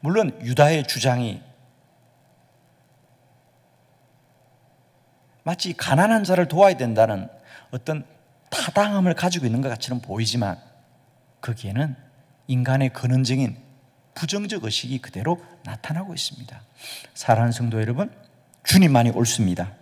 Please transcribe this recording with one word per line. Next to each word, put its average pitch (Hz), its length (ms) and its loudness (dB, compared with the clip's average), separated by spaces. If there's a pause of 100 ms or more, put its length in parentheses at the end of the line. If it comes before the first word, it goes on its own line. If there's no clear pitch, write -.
물론 180 440 0
유다의 147 420 4
주장이 123 560 -2 (4000)
마치 175 300 -4
가난한 202 520 2
자를 180 220 2
도와야 185 300 6
된다는 110 520 2 (420)
어떤 147 340 -6 (460)
타당함을 202 640 0
가지고 175 320 -2
있는 117 160 0
것 131 80 -2
같이는 120 300 -6
보이지만 110 600 -4 (800)
거기에는 120 560 -6 (500)
인간의 127 440 0
근원적인 127 720 0 (540)
부정적 202 500 -6
의식이 123 360 -4
그대로 160 420 -6 (220)
나타나고 170 500 -8
있습니다. - 460 -12 (540)
사랑하는 117 380 2
성도 113 280 -2
여러분, 123 340 -4 (500)
주님만이 135 460 6
옳습니다. 98 720 0